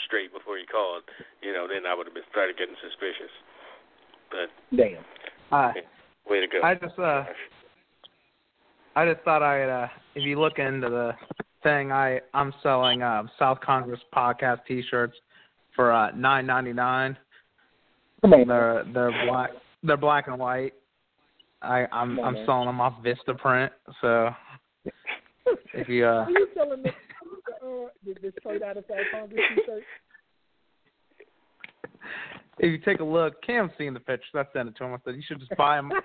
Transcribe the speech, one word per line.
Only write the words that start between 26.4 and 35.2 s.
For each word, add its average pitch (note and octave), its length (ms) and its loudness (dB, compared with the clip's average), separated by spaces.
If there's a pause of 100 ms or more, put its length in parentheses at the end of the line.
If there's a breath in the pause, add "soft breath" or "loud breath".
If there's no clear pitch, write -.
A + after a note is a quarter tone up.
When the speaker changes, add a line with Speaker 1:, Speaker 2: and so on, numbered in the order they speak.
Speaker 2:
selling C#4+ 300 -4
the, C4 60 0
uh, B3+ 1000 -12 (180)
the, G3 160 -10
the G3 180 -8
straight G#3 220 -6
out G3+ 160 -8
of G3 100 -12
South G3 120 -8 (120)
Congress G#3+ 300 -6 (140)
T-shirt? A4 260 -2 (2750 loud breath)
Speaker 3:
If F3 120 4
you D#3+ 60 -2
take G3 220 0
a E3 40 -6
look, D#3 380 0
Cam's A#3 340 -2
seen C#3+ 200 -8
the A#2+ 40 -12
pictures. B2+ 360 -8
I C#3+ 80 -2 (100)
sent B2 160 -6
it G#2+ 80 -18
to C3+ 60 -10
him. B2+ 100 -8
I B2 100 -8
said, B2+ 120 -10
"You D3 120 -14